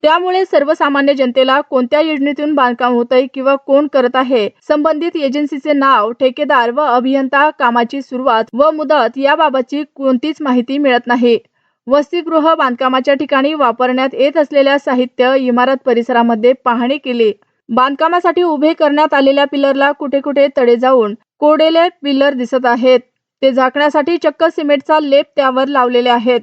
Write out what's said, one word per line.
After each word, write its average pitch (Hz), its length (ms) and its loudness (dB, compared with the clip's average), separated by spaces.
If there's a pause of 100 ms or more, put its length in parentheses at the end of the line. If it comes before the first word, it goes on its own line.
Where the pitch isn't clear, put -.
त्यामुळे 359 440 0
सर्वसामान्य 285 680 0
जनतेला 262 480 0
कोणत्या 285 400 -2
योजनेतून 294 520 -2
बांधकाम 247 400 0
होतंय 247 400 0
किंवा 269 220 -2
कोण 277 320 0
करत 254 280 0
आहे, 254 340 0 (180)
संबंधित 302 480 -2
एजन्सीचे 294 580 -4
नाव, 262 380 2
ठेकेदार 262 600 0
व 269 100 -2
अभियंता, 269 680 0
कामाची 247 520 -2
सुरुवात 247 420 -2 (100)
व 285 180 2
मुदत 294 460 -2
याबाबतची 277 680 -2 (120)
कोणतीच 269 460 -2
माहिती 262 360 -2
मिळत 247 300 0
नाही. 240 320 0 (500)
वसतिगृह 311 680 0
बांधकामाच्या 262 580 -2
ठिकाणी 285 400 -2
वापरण्यात 254 600 -2
येत 285 240 0
असलेल्या 277 420 2
साहित्य, 254 600 -2
इमारत 254 360 0 (100)
परिसरामध्ये 233 680 0
पाहणी 254 440 -2
केली. 233 360 -2 (360)
बांधकामासाठी 320 720 0
उभे 311 320 0
करण्यात 302 400 0
आलेल्या 277 320 2
पिलरला 277 460 0
कुठे 277 280 -4
कुठे 277 280 0 (100)
तडे 240 180 4
जाऊन 240 400 2 (240)
कोरडेले 320 500 2 (140)
पिलर 277 300 0
दिसत 254 320 -4
आहेत. 247 340 2 (420)
ते 269 100 2
झाकण्यासाठी 285 680 0
चक्क 311 260 -2
सिमेंटचा 311 560 0
लेप 285 260 0 (100)
त्यावर 269 320 0
लावलेले 247 420 0
आहेत. 240 340 0